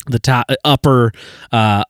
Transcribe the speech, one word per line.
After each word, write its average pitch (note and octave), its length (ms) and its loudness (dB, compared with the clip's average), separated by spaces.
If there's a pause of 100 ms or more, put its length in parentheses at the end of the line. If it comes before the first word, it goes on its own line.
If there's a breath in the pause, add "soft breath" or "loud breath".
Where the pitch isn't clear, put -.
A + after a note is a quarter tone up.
the B2 120 -2
top, B2 320 -2
uh, C3+ 140 -2
upper, C3 480 2 (400 loud breath)
uh, G#2+ 380 0